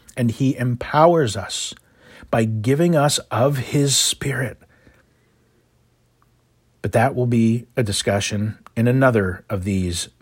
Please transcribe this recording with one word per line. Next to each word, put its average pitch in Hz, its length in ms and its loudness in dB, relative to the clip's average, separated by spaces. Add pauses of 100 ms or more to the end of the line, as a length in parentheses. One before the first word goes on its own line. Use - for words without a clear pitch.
(180)
And 120 140 0
he 135 240 0
empowers 143 800 2
us - 380 -10 (560)
by 117 160 2
giving 131 500 2
us 143 220 2 (120)
of 131 280 0
his 139 380 0
Spirit. 127 640 -4 (2250)
But 110 120 -4
that 127 220 2
will 123 120 0
be 117 480 2
a 127 80 0
discussion 101 760 -2 (180)
in 117 120 2
another 120 640 2
of 95 140 -6
these 92 460 -2 (120)